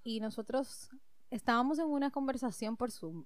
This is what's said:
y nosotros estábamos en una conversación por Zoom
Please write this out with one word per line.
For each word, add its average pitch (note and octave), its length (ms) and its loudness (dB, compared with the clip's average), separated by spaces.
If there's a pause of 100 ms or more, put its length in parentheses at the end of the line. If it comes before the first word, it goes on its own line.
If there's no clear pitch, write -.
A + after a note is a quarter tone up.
y A3+ 180 -2
nosotros A#3 680 -2 (420)
estábamos B3 480 4
en E4 80 2
una C#4+ 240 4
conversación B3+ 680 0
por B3 140 0
Zoom E3 360 -8